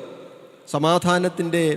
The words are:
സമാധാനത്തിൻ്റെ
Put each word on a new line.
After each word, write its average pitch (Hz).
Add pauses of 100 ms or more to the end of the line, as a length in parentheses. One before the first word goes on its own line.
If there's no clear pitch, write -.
(760)
സമാധാനത്തിൻ്റെ 170 (120)